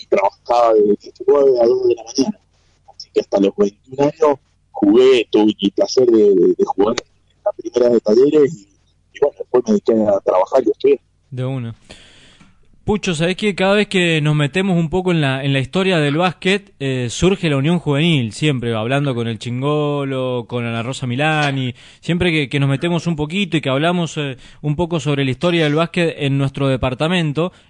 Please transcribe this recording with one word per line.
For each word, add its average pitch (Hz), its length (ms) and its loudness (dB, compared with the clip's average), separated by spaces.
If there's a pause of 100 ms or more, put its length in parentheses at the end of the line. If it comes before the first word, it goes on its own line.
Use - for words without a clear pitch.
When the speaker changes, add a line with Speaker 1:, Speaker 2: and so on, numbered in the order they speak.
Speaker 1:
y - 40 -20
trabajaba 117 680 0
de 104 260 4
diecinueve 139 640 2
a 117 40 4
dos 127 220 2
de 120 80 2
la - 80 -14
mañana. - 360 -4 (580)
Así - 160 -20
que 214 80 0
hasta - 180 -2
los 196 160 2
veintiún 202 460 -4
años 147 380 2 (320)
jugué, 123 580 4
tuve 107 320 2
el 98 100 0
placer 120 360 2
de, 113 160 4
de, 92 340 4
de 98 80 0
jugar 107 320 -2
en - 480 -16
la 208 60 -2
primera 123 380 -2
de 117 120 2
Talleres 143 520 4
y, - 160 -20 (460)
y - 40 -20
bueno, - 200 0
después - 280 0
me 113 60 0
dediqué - 200 2
a 104 280 2
trabajar 98 440 0
y - 40 2
a - 20 0
estudiar. - 280 0 (300)
Speaker 2:
De 127 160 -8
una. 123 300 -8 (1080)
Pucho, 196 320 -2
¿sabés 170 220 -2
que 208 180 -2
cada 190 200 2
vez 208 120 2
que 175 320 0
nos 151 160 0
metemos 175 420 0
un 165 120 0
poco 180 220 -2
en 165 100 0
la, 135 240 -2
en 139 80 0
la 135 80 0
historia 185 380 0
del 143 180 0
básquet, 185 640 -2
eh, 131 300 -4
surge 175 400 0
la 143 60 0
Unión 156 240 0
Juvenil, 143 540 0
siempre, 120 420 -2
hablando 131 400 -2
con 117 140 -4
el 110 100 -8
Chingolo, 135 1080 -4
con 120 160 -6
Ana 117 180 -6
Rosa 131 240 -8
Milani, 139 680 -2 (280)
siempre 175 280 -2
que, 151 200 -2
que 147 100 -2
nos 139 80 2
metemos 156 400 -2
un 170 80 -2
poquito 160 400 -4
y 151 60 0
que 139 80 -4
hablamos, 160 480 -2
eh, 143 180 -8 (260)
un 151 140 -4
poco 165 240 -4
sobre 139 240 -2
la 131 80 -2
historia 170 320 0
del 147 120 0
básquet 165 420 -2
en 139 200 -2
nuestro 139 300 -2
departamento, 151 840 -2 (160)